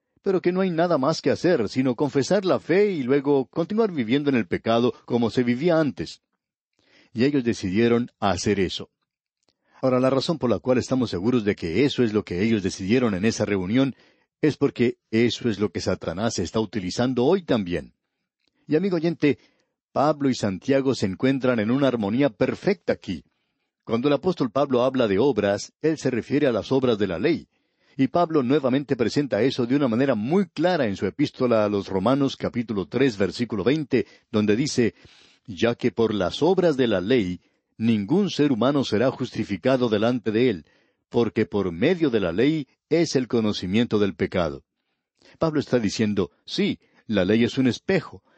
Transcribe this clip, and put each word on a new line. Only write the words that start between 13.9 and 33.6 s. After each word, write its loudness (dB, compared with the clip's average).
es 2
porque 0
eso 0
es -2
lo -2
que -6
Satanás -4
está -4
utilizando -2
hoy 2
también. -4
Y 0
amigo 0
oyente, 0
Pablo 0
y 0
Santiago 0
se -4
encuentran 0
en 0
una 2
armonía 0
perfecta -2
aquí. -10
Cuando 0
el 2
apóstol 0
Pablo 2
habla 2
de 2
obras, 0
él 0
se -2
refiere 0
a 2
las -2
obras 2
de 0
la -4
ley. -2
Y 2
Pablo 2
nuevamente 0
presenta 0
eso 0
de 0
una 2
manera 0
muy 0
clara -2
en -4
su -4
epístola 0
a 0
los -2
Romanos 0
capítulo -6
tres, 0
versículo -2